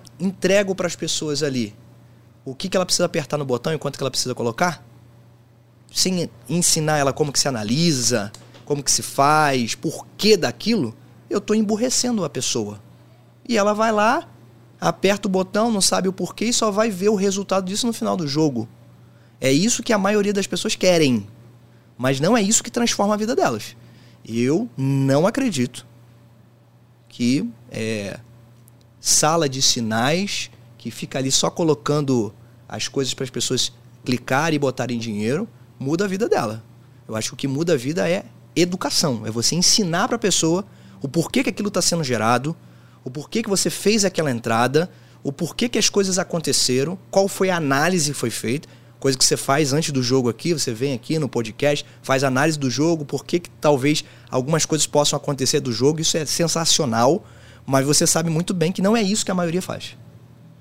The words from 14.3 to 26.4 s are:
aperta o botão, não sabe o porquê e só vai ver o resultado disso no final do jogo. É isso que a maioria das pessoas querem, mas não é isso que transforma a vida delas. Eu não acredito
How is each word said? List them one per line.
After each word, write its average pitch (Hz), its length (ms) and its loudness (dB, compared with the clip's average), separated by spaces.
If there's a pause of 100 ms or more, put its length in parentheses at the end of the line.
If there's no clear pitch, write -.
aperta 190 480 0
o 190 40 -2
botão, 196 400 0
não 202 100 0
sabe 190 260 0
o 185 60 -2
porquê 185 320 -6
e 233 80 0
só 226 160 0
vai 214 220 2
ver 190 180 0
o 220 60 4
resultado 196 500 0
disso 208 220 -4
no 226 60 -2
final 202 220 -2
do 165 120 -4
jogo. 139 400 0 (760)
É 131 100 4
isso 196 300 2
que 240 100 -2
a 214 60 4
maioria 202 360 2
das 196 140 0
pessoas - 280 -4
querem, 147 520 4 (680)
mas 131 220 0
não 202 180 2
é 220 40 2
isso 196 220 2
que - 80 -12
transforma 214 440 0
a - 20 -6
vida 220 180 -2
delas. 151 400 0 (480)
Eu 135 540 0
não 135 480 2
acredito 220 600 -2 (1200)